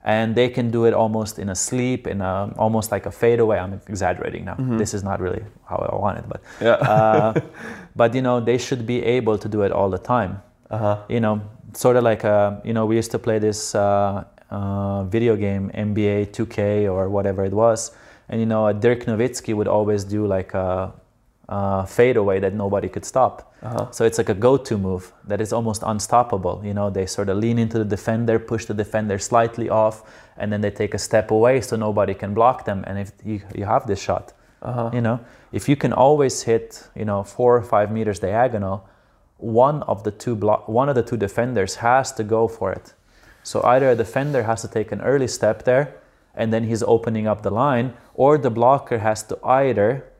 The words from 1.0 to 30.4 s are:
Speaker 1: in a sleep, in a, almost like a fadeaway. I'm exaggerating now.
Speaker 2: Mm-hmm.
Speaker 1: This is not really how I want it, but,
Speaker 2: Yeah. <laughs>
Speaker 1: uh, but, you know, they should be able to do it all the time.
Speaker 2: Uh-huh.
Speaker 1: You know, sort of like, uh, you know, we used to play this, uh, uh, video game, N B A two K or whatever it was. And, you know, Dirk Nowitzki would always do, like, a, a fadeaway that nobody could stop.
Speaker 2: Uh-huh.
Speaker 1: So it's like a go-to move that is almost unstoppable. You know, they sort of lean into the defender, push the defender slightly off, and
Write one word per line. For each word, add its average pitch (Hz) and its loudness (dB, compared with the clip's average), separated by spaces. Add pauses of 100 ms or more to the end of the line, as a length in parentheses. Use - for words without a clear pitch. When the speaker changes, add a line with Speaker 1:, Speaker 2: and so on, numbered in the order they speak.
Speaker 1:
in 101 -6
a 92 -4
sleep, 127 -2
in 95 -4
a, 95 -2
almost 110 0
like 101 -2
a 98 -6
fadeaway. 113 2
I'm 92 -6 (140)
exaggerating 90 -4
now. 92 -10
Speaker 2:
Mm-hmm. 123 -2
Speaker 1:
This 104 -2
is 101 -4
not 98 -4
really 92 -4 (240)
how - -6
I - -4
want 101 -2
it, - -12
but, - -10 (200)
Speaker 2:
Yeah. 113 4
<laughs> 107 4
Speaker 1:
uh, 110 4 (640)
but, 117 4
you 131 0
know, 123 2
they 117 2
should 120 -4
be 120 -2
able 117 2
to 107 -6
do 104 0
it 98 2
all 98 2
the 95 -4
time. 101 -2 (300)
Speaker 2:
Uh-huh. 104 -2 (100)
Speaker 1:
You 117 0
know, 107 0 (320)
sort 123 4
of 120 4
like, 110 2
uh, 104 4 (120)
you 113 -4
know, 113 0
we 110 2
used 113 0
to 117 -4
play 110 0
this, 107 -2
uh, 101 2 (240)
uh, 98 -4
video 113 2
game, 98 -2
N 107 -2
B 104 2
A 104 2
two 107 -4
K 104 0
or 95 0
whatever 98 0
it 98 -2
was. 110 2 (380)
And, 113 -4
you 113 0
know, 110 2
Dirk 120 2
Nowitzki 117 -2
would 104 0
always 104 2
do, 107 -2
like, 95 -2
a, 92 -2 (560)
a 98 -2
fadeaway 107 2
that 95 -2
nobody 101 -2
could - -10
stop. - -2 (100)
Speaker 2:
Uh-huh. 117 -6
Speaker 1:
So - -2
it's 113 2
like 117 0
a 110 0
go-to 123 2
move 92 -4 (140)
that 101 -4
is 107 -4
almost 113 -2
unstoppable. 104 0
You 104 -6
know, 101 -2
they 95 -2
sort 101 -4
of 98 0
lean 117 0
into 113 0
the 107 0
defender, 113 0
push 113 -6
the 107 -6
defender 104 -2
slightly 117 0
off, 110 0 (340)
and 107 -4